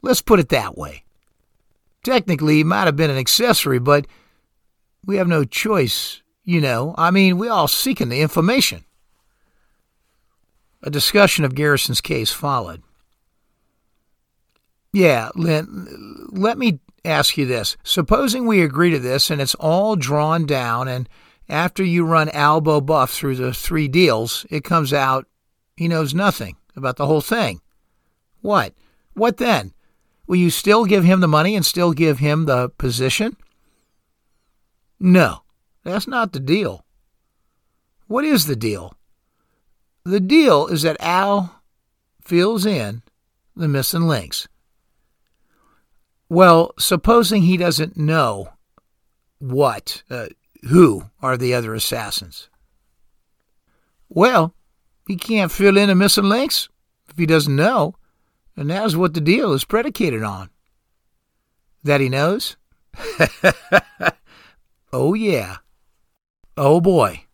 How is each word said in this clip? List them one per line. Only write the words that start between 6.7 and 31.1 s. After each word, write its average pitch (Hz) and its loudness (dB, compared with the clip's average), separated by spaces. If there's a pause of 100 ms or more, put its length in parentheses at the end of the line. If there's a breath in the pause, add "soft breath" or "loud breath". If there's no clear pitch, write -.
I 170 2
mean, 185 4
we're 233 -4
all 175 0
seeking - -2
the 127 -2
information. 170 0 (2000)
A 139 -8
discussion 156 2
of 131 -4
Garrison's 143 0
case 120 -4
followed. 110 -6 (2000)
Yeah, 147 2
Lynn, - -6
let 208 -2
me 226 0 (260)
ask 156 0
you 143 -2
this. 120 -4
Supposing 233 0
we 208 4
agree 160 2
to 147 -2
this 127 -2
and 151 -4
it's 139 -4
all 196 0
drawn 151 0
down, 131 -2
and 127 -6 (400 soft breath)
after 170 -4
you 175 2
run 160 2
Al 151 2
Bobuff 147 0
through 139 -4
the 127 -6
three 156 -2
deals, 131 0
it 151 -6
comes 156 0
out 131 0 (500)
he 165 -4
knows 160 -2
nothing 165 -2 (180)
about 131 -6
the 139 -2
whole 151 2
thing. 143 -4 (800)
What? 180 -2 (400)
What 226 -2
then? 165 -2 (540)
Will 180 0
you 175 4
still 214 2
give 196 2
him 185 4